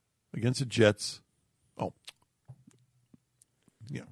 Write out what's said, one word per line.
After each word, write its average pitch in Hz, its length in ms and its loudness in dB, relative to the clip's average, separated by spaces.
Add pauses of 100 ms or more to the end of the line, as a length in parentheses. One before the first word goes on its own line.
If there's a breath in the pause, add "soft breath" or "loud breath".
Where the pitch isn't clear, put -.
(340)
Against 120 240 0
the 139 80 -4
Jets. 107 540 2 (580)
Oh. - 140 -4 (2000)
Yeah, 131 240 -8